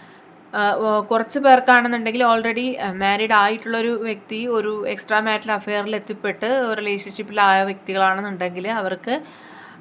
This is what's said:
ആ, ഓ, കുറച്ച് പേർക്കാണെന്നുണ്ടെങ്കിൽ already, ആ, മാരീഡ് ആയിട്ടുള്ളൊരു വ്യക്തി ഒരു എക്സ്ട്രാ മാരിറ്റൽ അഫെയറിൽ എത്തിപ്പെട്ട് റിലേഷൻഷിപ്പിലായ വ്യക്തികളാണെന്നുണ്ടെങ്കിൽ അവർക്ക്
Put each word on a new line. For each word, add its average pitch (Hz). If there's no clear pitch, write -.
ആ, 208
ഓ, 214
കുറച്ച് 220
പേർക്കാണെന്നുണ്ടെങ്കിൽ 247
already, 226
ആ, 196
മാരീഡ് 202
ആയിട്ടുള്ളൊരു 226
വ്യക്തി 220
ഒരു 214
എക്സ്ട്രാ 208
മാരിറ്റൽ 220
അഫെയറിൽ 208
എത്തിപ്പെട്ട് 214
റിലേഷൻഷിപ്പിലായ 202
വ്യക്തികളാണെന്നുണ്ടെങ്കിൽ 190
അവർക്ക് 220